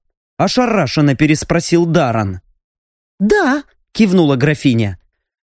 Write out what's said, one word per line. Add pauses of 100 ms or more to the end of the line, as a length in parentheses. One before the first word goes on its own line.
(380)
ошарашенно
переспросил
Даран. (800)
«Да», (280)
кивнула
графиня. (560)